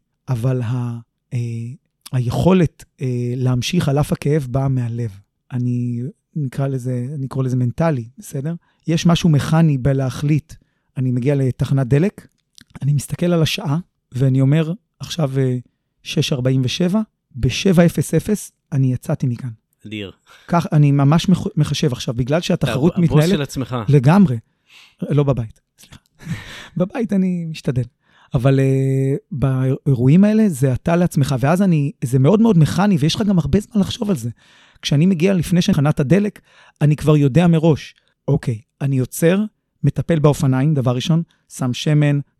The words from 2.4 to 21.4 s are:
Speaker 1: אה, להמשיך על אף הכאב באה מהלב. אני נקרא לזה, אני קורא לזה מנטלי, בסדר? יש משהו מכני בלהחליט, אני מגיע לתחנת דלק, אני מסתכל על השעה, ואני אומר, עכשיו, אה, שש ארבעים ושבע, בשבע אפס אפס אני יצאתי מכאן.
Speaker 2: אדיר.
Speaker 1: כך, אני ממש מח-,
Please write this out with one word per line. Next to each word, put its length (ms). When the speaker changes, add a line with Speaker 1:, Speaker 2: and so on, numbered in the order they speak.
Speaker 1:
אה, 340
להמשיך 540
על 100
אף 120
הכאב 380
באה 180
מהלב. 520
אני 520
נקרא 320
לזה, 480
אני 120
קורא 180
לזה 100
מנטלי, 600
בסדר? 380
יש 180
משהו 240
מכני 480
בלהחליט, 760
אני 140
מגיע 240
לתחנת 520
דלק, 400
אני 120
מסתכל 400
על 80
השעה, 380
ואני 300
אומר, 320
עכשיו, 380
אה, 200
שש 300
ארבעים 300
ושבע, 380
בשבע 500
אפס 280
אפס 380
אני 220
יצאתי 340
מכאן. 220
Speaker 2:
אדיר. 260
Speaker 1:
כך, 240
אני 200
ממש 380
מח-, 180